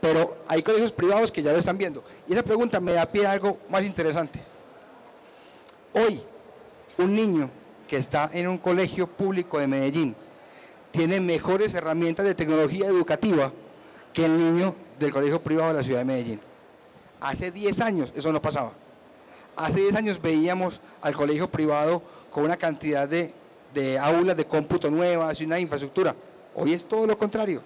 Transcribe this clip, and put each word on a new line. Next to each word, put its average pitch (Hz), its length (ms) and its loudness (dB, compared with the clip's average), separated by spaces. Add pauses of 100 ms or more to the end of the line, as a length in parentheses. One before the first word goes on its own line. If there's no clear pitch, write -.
Pero 160 380 2 (100)
hay 165 140 0
colegios 220 280 2
privados 208 400 2
que 175 120 -4
ya 147 100 2
lo 165 60 4
están 180 200 -2
viendo. 165 240 -4 (240)
Y 170 60 -2
esa 226 100 2
pregunta 214 380 0
me 180 140 0
da 165 120 2
pie 202 200 2
a 196 60 2
algo 196 260 0 (100)
más 190 160 0
interesante. 165 580 -2 (1500)
Hoy, 208 280 2 (800)
un 185 160 2
niño 180 360 2 (360)
que 143 120 -2
está 147 340 -2
en 175 160 -2
un 185 100 -2
colegio 180 480 0
público 185 520 -2
de 143 80 2
Medellín 135 500 0 (760)
tiene 170 300 0
mejores 180 540 0
herramientas 165 500 -2
de 196 100 2
tecnología 156 520 0
educativa 170 680 2 (600)
que 165 120 0
el 160 120 4
niño 170 380 2 (240)
del 143 140 0
colegio 143 300 0
privado 160 300 0
de 156 40 0
la 143 60 0
ciudad 127 180 -2
de 123 60 -2
Medellín. 120 340 -4 (800)
Hace 139 300 -6
diez 202 300 -2
años 196 360 -2
eso 156 160 -2
no 151 80 0
pasaba. 139 320 -4 (840)
Hace 160 240 0
diez 202 140 4
años 208 260 -2
veíamos 170 600 0 (220)
al 147 120 -2
colegio 151 360 0
privado 156 520 0 (280)
con 147 140 -2
una 170 120 0
cantidad 151 500 -2
de, 165 280 -2 (400)
de 135 240 0
aulas 170 380 2
de 156 100 0
cómputo 151 440 0
nuevas 165 500 0
y 156 40 -4
una 165 160 -2
infraestructura. 147 540 -2 (400)
Hoy 147 180 0
es 175 140 -4
todo 220 200 0
lo 214 120 2
contrario. 202 480 -2